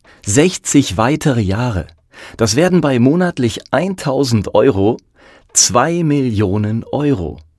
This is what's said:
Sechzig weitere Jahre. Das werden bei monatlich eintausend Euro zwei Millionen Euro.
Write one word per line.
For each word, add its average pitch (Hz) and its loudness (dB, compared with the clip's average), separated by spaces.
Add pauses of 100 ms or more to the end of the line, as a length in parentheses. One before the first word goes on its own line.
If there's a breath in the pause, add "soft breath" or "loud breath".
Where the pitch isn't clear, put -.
(240 soft breath)
Sechzig 139 0
weitere 127 0
Jahre. 101 -2 (480 loud breath)
Das 110 0
werden 180 2
bei 135 0
monatlich 139 0
eintausend 135 -2
Euro 110 2 (540 soft breath)
zwei 165 0
Millionen 110 0
Euro. 117 -2 (180)